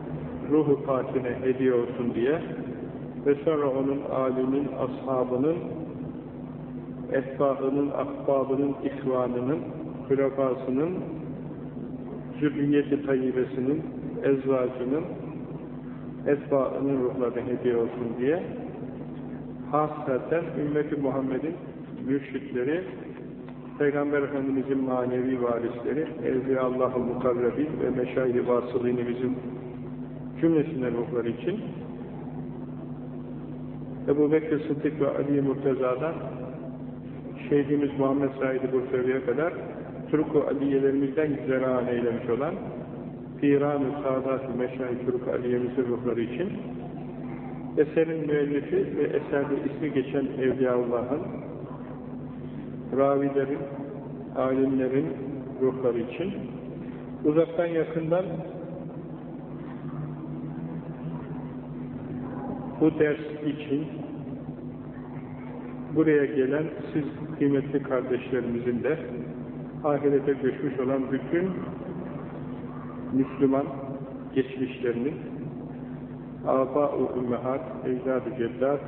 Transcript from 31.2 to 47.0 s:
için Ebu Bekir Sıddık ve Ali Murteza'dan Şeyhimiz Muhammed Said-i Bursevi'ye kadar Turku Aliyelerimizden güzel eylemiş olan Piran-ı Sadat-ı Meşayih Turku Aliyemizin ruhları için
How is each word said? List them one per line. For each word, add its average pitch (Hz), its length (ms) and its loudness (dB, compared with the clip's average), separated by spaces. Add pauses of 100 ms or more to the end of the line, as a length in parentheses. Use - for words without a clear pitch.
için 175 320 -2 (2500)
Ebu 147 240 6
Bekir 156 360 4
Sıddık 147 320 0
ve 139 80 4
Ali 143 340 2
Murteza'dan 135 720 2 (1300)
Şeyhimiz 143 500 4
Muhammed 135 320 4 (100)
Said-i 131 320 0
Bursevi'ye 127 520 2
kadar 147 280 2 (580)
Turku 151 400 4
Aliyelerimizden 139 800 4
güzel 127 600 2
eylemiş 120 420 2
olan 143 240 2 (840)
Piran-ı 143 640 4
Sadat-ı 131 560 0
Meşayih 123 480 -2
Turku - 240 2
Aliyemizin 123 580 2
ruhları 120 320 2
için 147 320 0 (1200)